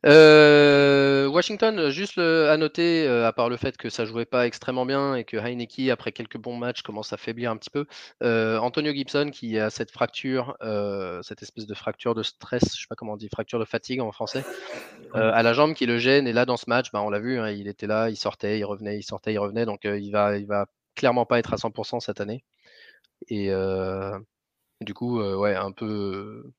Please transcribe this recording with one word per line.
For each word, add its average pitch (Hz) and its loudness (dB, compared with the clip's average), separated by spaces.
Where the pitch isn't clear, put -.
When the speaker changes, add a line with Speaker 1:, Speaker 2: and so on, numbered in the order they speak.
Speaker 1:
Euh, 143 8
Washington, 185 0
juste 185 -6
le, 165 2
à 151 6
noter, 160 0
euh, 120 2
à 113 2
part 120 0
le 120 -4
fait 131 -6
que - -10
ça 113 -6
jouait 113 -6
pas 123 0
extrêmement 127 -6
bien 139 -2
et 120 -4
que 113 -10
Heinicke, 120 -4
après 117 -2
quelques - -14
bons 120 -10
matchs, 120 -8
commence 107 -10
à 104 -8
faiblir 117 -8
un 110 -6
petit - -16
peu, 147 -6
euh, 113 2
Antonio 147 -2
Gibson 143 -2
qui 110 -4
a 107 0
cette - -10
fracture, 127 -4
euh, 98 -6
cette - -16
espèce 107 -16
de 101 -10
fracture 113 -6
de 110 -6
stress, - -4
je - -14
sais - -14
pas 113 -12
comment 110 -12
on 104 -10
dit, 107 -14
fracture 113 -6
de 110 -2
fatigue 127 -6
en 110 -6
français, 131 -8
Speaker 2:
Ouais. 110 0
Speaker 1:
euh, 110 4
à 113 4
la 117 4
jambe 147 4
qui 135 -2
le 120 0
gêne. 135 4
Et 120 -2
là, 120 4
dans 123 0
ce - -10
match, 120 0
bah, 104 -4
on 104 -2
l'a 104 -2
vu, 123 -4
hein, 110 -4
il 101 -8
était 101 -10
là, 110 0
il 104 -8
sortait, 107 -4
il 104 -2
revenait, 104 -8
il 98 -12
sortait, 107 -8
il 104 -2
revenait. 104 -2
Donc, 101 -8
euh, 104 -2
il 101 -10
va, 104 2
il 101 -8
va 101 -2
clairement 120 2
pas 120 2
être 113 -2
à 107 -6
cent 113 -6
pour 110 -10
cent 120 -8
cette - -10
année. 107 -8
Et, 101 -4
euh, 95 -4
du 104 -12
coup, 120 -4
euh, 98 -2
ouais, 101 0
un 95 -4
peu 107 -8